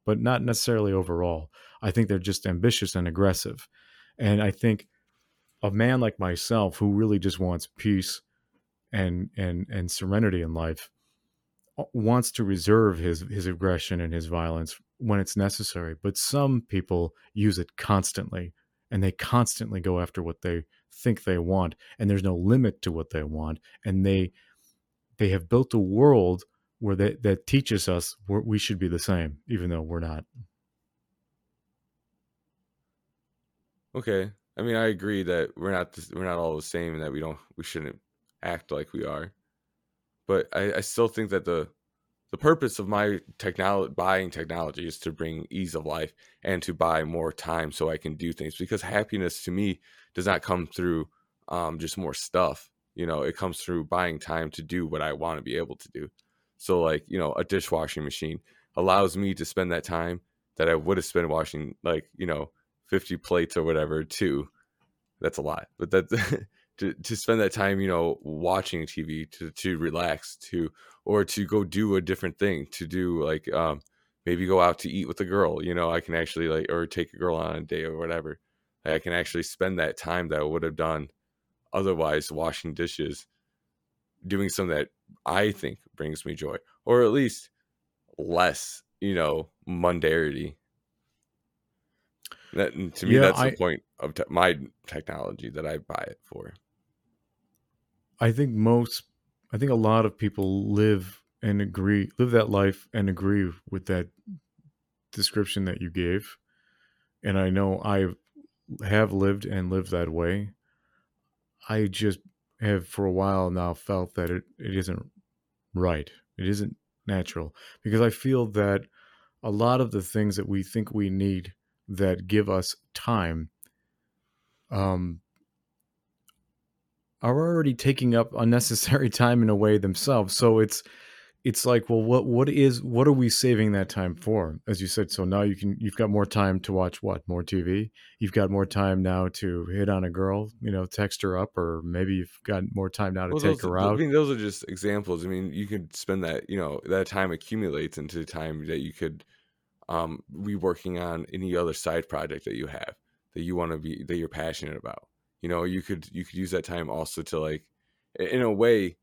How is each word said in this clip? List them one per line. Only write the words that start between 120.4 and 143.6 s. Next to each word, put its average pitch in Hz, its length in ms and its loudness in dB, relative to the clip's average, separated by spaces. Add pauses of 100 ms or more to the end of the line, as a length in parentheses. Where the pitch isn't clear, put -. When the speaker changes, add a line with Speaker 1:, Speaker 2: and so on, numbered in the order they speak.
Speaker 1:
we 98 140 0
think 107 280 -4
we 101 200 0
need 95 420 0 (360)
that 92 380 0
give 104 220 2
us 95 280 0 (180)
time, 82 560 -2 (1200)
um, 92 500 -2 (2000)
are 120 160 2
already 160 360 4
taking 127 400 2
up 117 220 4
unnecessary 117 760 4
<laughs> - 0 -
time 120 320 4
in 110 60 6
a 107 60 6
way 104 240 6
themselves. 98 560 2
So 113 240 6
it's, 110 240 2 (640)
it's 113 200 0
like, 123 240 4
well, 113 140 4
what, 120 240 4
what 131 220 4
is, 135 340 6
what 131 240 4
are 147 60 8
we 127 160 6
saving 110 420 4
that 98 180 2
time 90 280 -2
for? 87 500 -2
As 95 140 -2
you 92 80 -2
said, 101 240 -2
so 95 120 -2
now 98 180 2
you 101 120 2
can, 101 240 -2
you've 107 160 -4
got 110 160 0
more 101 160 4
time 98 340 2
to 98 120 -6
watch 92 320 0
what? 95 240 -4
More 87 160 -2
T 92 180 -2
V? 98 300 0 (260)
You've 101 140 -2
got 98 180 4
more 98 160 2
time 95 340 2
now 92 340 2
to 87 320 -4
hit 95 220 0
on 95 140 2
a 90 80 -2
girl, 95 400 -2 (100)
you 110 120 -2
know, 92 140 -2
text - 360 -4
her 92 160 0
up, 98 180 -4
or 82 280 -2
maybe 90 300 0
you've 90 280 -4
got 98 220 -2 (100)
more 95 160 -2
time 95 240 -2
now 92 140 -2
to 90 60 -2
Speaker 2:
Well, 156 60 0
Speaker 1:
take 98 180 2
Speaker 2:
those, 90 120 -2